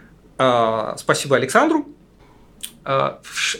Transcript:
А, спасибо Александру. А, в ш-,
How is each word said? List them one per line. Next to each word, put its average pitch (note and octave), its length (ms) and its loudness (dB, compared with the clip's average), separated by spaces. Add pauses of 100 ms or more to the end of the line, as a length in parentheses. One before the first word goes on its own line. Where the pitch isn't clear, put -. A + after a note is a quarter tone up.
(380)
А, A#2 600 2
спасибо C#3 380 0
Александру. D4 500 2 (1000)
А, C#3 380 -2
в - 140 -14
ш-, - 240 -4